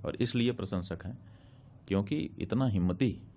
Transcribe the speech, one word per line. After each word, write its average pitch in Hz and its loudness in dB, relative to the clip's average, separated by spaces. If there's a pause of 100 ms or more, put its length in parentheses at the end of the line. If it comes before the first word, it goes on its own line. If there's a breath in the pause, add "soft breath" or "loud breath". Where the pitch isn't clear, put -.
और - -2
इसलिए 120 2
प्रशंसक 95 -4
हैं 110 -8 (680 loud breath)
क्योंकि 101 2 (220)
इतना - 2
हिम्मती 92 2 (160)